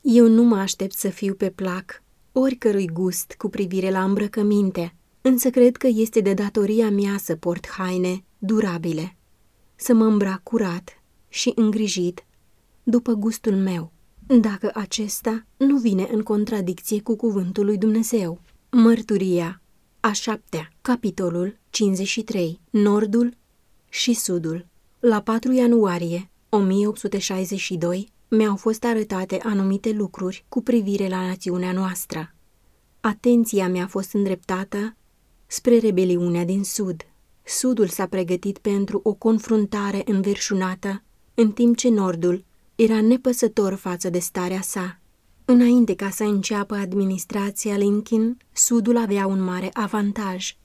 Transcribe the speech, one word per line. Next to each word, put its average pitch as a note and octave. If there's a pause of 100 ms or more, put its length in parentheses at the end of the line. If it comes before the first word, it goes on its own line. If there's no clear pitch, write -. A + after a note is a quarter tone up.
Eu A#3+
nu A3+
mă A#3
aștept F#3+
să -
fiu G3
pe F#3+
plac F#3 (280)
oricărui B3
gust F3
cu G#3+
privire F#3+
la F#3+
îmbrăcăminte, G3+ (260)
însă C4
cred B3
că -
este A3
de G3
datoria G#3
mea G3+
să F3
port E3
haine F#3 (140)
durabile, F3 (580)
să -
mă A3
îmbrac G3
curat F#3+ (280)
și -
îngrijit G#3+ (580)
după A#3+
gustul G#3+
meu, F3+ (360)
dacă G#3+
acesta A3 (120)
nu C#4
vine G3
în G#3+
contradicție G#3
cu A3+
cuvântul G3+
lui G#3
Dumnezeu.” G#3+ (300)
Mărturia G3 (380)
a G#3+
șaptea, G#3+ (120)
capitolul F#3+ (120)
cincizeci G3
și A3
trei, F#3 (100)
Nordul G#3+ (520)
și -
Sudul. F3 (340)
La A3
patru A3+
ianuarie F#3+ (200)
o A3
mie G3
opt G#3+
sute G3+
șaizeci F#3+
și -
doi F3 (160)
mi-au G#3+
fost A3
arătate G#3+
anumite G3
lucruri G3
cu B3
privire G3+
la F#3
națiunea F3+
noastră. F3+ (640)
Atenția A3
mi-a F3+
fost F#3+
îndreptată G3 (500)
spre -
rebeliunea F3+
din F#3+
Sud. F#3 (420)
Sudul A3+
s-a F#3
pregătit F3+
pentru G3+
o G#3+
confruntare G#3
înverșunată, G3 (300)
în A3+
timp A#3
ce B3+
Nordul F3+ (300)
era A3
nepăsător A3+
față F#3
de F3
starea F#3
sa. F#3 (460)
Înainte A#3+
ca G3
să G3
înceapă G3+
administrația G3
Lincoln, G#3+ (140)
Sudul A#3
avea G3+
un F#3+
mare F#3
avantaj. G3+